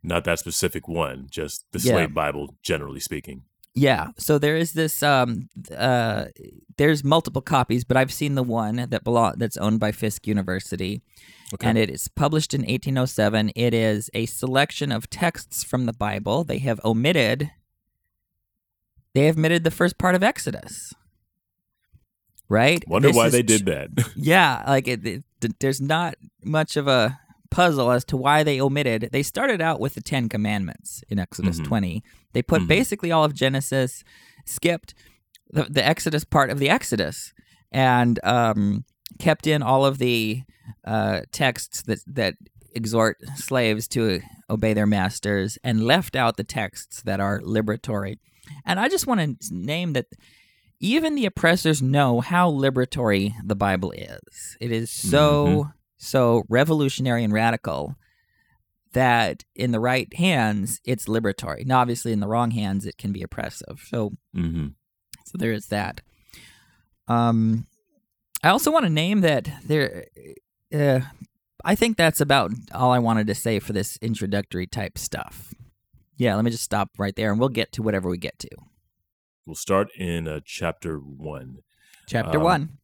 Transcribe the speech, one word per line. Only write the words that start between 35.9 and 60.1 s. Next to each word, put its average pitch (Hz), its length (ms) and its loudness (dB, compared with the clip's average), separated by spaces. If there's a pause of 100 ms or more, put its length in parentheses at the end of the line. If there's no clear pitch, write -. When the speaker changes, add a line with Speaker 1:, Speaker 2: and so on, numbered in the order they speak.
Speaker 2:
part 139 240 2
of 139 100 -4
the 139 100 2
Exodus, 107 640 -2 (380)
and, 123 520 4
um, 107 600 2 (360)
kept 156 280 0
in 151 140 2
all 135 240 2
of 139 120 2
the, 120 460 -2 (420)
uh, 104 360 -2 (100)
texts - 520 -4
that, 107 240 -2
that 113 280 -4 (380)
exhort 113 440 0 (180)
slaves 117 540 -2
to 110 320 0 (280)
obey 110 240 0
their 104 140 2
masters, 101 760 0
and 113 220 0
left 151 320 2
out 117 180 2
the 101 80 -6
texts - 600 -8
that 98 180 -2
are 101 200 0
liberatory. 107 760 -4 (480)
And 180 140 -2
I 254 100 0
just 381 180 -2
wanna 165 280 0 (160)
name 147 420 -4
that 127 140 -2 (720)
even 302 340 0
the 254 140 0
oppressors 165 540 2
know 131 400 4
how 175 280 2
liberatory 127 840 2 (100)
the 101 120 -2
Bible 98 360 0
is. - 680 -16
It 120 120 -6
is 113 180 -4
so, 147 560 4
Speaker 1:
Mm-hmm. 147 240 4 (280)
Speaker 2:
so 120 520 4
revolutionary 131 760 2
and 104 100 2
radical 110 640 0 (960)
that 120 500 2 (120)
in 120 160 -2
the 113 80 0
right 123 360 0